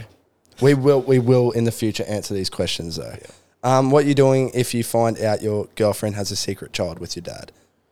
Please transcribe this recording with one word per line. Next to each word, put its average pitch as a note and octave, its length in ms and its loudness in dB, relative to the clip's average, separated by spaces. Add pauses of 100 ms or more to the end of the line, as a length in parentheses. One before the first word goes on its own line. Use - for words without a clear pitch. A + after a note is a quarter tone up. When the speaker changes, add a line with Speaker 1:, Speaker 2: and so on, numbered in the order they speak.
(600)
Speaker 1:
We C#3 120 6
will, C3+ 280 4
we C3 180 4
will B2 320 4
in A#2 120 -2
the A2+ 80 0
future A2 360 -4
answer G2+ 260 -6
these F#2+ 160 -4
questions E2+ 480 -6
though. A#1 220 -12
Speaker 2:
Yeah. - 80 -20 (520)
Speaker 1:
Um, C3+ 120 2
what D3 140 6
you C#3+ 80 2
doing C3+ 400 4
if B2 200 -2
you A#2 100 -2
find A2+ 360 0
out G#2+ 220 0
your G#2 340 -2
girlfriend G#2 400 0
has G2+ 160 -6
a G2+ 40 -6
secret - 380 -8
child F2 260 -6
with F2 160 -12
your F2 80 -12
dad? - 280 -16 (400)